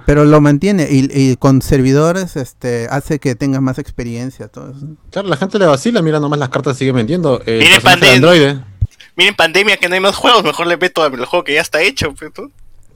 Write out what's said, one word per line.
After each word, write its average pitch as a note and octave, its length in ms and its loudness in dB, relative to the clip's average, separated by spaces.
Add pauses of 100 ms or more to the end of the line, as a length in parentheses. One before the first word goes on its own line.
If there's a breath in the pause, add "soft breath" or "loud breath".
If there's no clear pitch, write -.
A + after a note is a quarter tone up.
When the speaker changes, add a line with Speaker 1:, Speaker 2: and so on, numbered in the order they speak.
Speaker 1:
Pero D3 180 4
lo D3+ 160 6
mantiene D3 500 2
y, C3+ 220 2
y C3+ 240 2
con C3 260 2
servidores, D#3 720 0
este, A#2+ 540 -8
hace C#3+ 300 -4
que C3 160 -2
tengas C3+ 260 -4
más C3 160 -2
experiencia, A#2+ 680 -12
todo - 220 -20
eso. C#3 160 -18 (240)
Speaker 2:
Claro, G3+ 180 -6
la D#3+ 80 0
gente F#3+ 240 -4
le F#3+ 60 4
vacila, F3 360 2
mira D#3 160 0
nomás D3 220 -2
las B2+ 80 -4
cartas C3 280 -4
siguen C3 200 -2
vendiendo, C3 500 -2
el A2+ 140 -2
Speaker 3:
Miren E3+ 220 4
Speaker 2:
personaje F3+ 180 2
de F#3 60 4
Speaker 3:
Pandem-, B2+ 100 6
Speaker 2:
androide. C#3+ 480 2 (520 soft breath)
Speaker 3:
miren F#3+ 200 0
Pandemia F#3+ 400 2
que F#3 120 -2
no F3+ 60 -2
hay F#3+ 60 0
más F#3+ 160 0
juegos, A#3+ 260 2
mejor E3 240 -4
le E3+ 100 0
meto E3+ 280 -2
al C3 200 -4
juego F3 200 -2
que C#3+ 100 -4
ya D3+ 60 0
está D#3+ 220 -2
hecho, F3+ 320 -4
pues, - 180 -18
¿tú? C4 180 -16 (460)